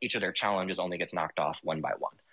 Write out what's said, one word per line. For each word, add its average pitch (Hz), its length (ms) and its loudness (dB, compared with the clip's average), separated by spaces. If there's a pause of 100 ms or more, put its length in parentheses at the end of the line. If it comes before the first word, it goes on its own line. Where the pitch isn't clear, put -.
each 123 140 -2
of 107 60 2
their 92 100 2
challenges 95 480 2
only 90 180 0
gets 85 160 -2
knocked 80 260 0
off 76 220 2
one 78 200 -2
by - 180 0
one. - 160 -4 (180)